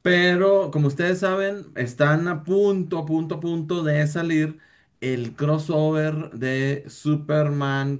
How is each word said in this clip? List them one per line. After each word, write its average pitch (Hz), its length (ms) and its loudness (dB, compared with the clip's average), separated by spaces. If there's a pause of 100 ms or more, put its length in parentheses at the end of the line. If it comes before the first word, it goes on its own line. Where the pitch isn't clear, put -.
pero 180 680 4
como 151 160 2
ustedes 175 320 0
saben, 196 560 -2
están 147 520 2
a 156 160 -4
punto, 190 560 2
a 151 60 -6
punto, 160 300 -2
a 151 40 -10
punto 170 440 -4
de 151 240 2
salir 156 500 0 (440)
el 120 340 -4
crossover 156 960 0
de 131 560 -2
Superman 143 1120 0